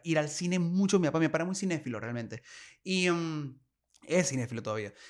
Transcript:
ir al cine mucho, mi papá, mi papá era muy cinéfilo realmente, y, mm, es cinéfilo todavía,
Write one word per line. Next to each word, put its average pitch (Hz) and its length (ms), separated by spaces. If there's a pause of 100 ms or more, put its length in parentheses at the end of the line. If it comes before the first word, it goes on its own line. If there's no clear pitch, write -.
ir 160 140
al 151 100
cine 180 300
mucho, 185 420
mi 165 80
papá, 160 120
mi 165 80
papá - 100
era 165 80
muy 185 80
cinéfilo 156 440
realmente, 110 440 (420)
y, 185 260
mm, 160 480 (480)
es 170 220
cinéfilo 117 340
todavía, 107 300 (180)